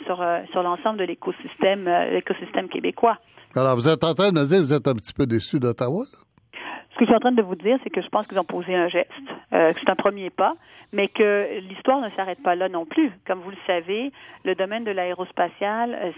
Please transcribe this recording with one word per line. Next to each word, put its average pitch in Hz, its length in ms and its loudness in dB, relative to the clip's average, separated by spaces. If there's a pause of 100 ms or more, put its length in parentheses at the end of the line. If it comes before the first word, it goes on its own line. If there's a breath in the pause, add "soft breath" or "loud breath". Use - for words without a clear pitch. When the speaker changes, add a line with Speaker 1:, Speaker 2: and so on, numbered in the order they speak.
Speaker 1:
sur, 180 160 -4
euh, 170 180 0 (120)
sur 185 120 0
l'ensemble 180 360 -2
de 190 60 0
l'écosystème, 185 840 -2
euh, 175 240 2
l'écosystème 180 560 -4
québécois. 202 500 0 (380 soft breath)
Speaker 2:
Alors, 131 200 4
vous 120 120 2
êtes 160 160 4
en 160 100 2
train 196 180 4
de 165 80 4
me 143 60 4
dire 165 120 4
que 185 60 6
vous 135 100 2
êtes 127 140 2
un 131 80 2
petit - 180 -10
peu 143 120 2
déçu 117 340 0
d'Ottawa, 123 520 -2
là ? - 60 -20 (760 loud breath)
Speaker 1:
Ce - 60 -12
que 247 60 6
je 214 40 0
suis 233 60 8
en 214 40 4
train 247 120 2
de 233 100 4
vous 185 140 -4
dire, 208 280 0
c'est - 60 -10
que 180 140 -4
je - 60 -14
pense 214 180 -2
qu'ils 196 100 -4
ont 180 60 0
posé 180 320 -4
un 175 120 2
geste, 175 220 0 (420 loud breath)
euh, 165 220 4
que - 100 -8
c'est 180 60 4
un 190 60 2
premier 196 340 -2
pas, 202 240 0 (380 loud breath)
mais 202 160 0
que 202 600 0
l'histoire 254 340 0
ne 220 140 -6
s'arrête 190 280 -4
pas 180 100 2
là 185 160 -2
non 170 160 -6
plus. 285 260 0 (140)
Comme 185 140 -4
vous 175 100 -12
le 196 160 -14
savez, 196 460 -2 (340 loud breath)
le 185 80 0
domaine 196 300 -4
de 214 80 -4
l'aérospatial, 185 1080 -4
euh, 175 180 -4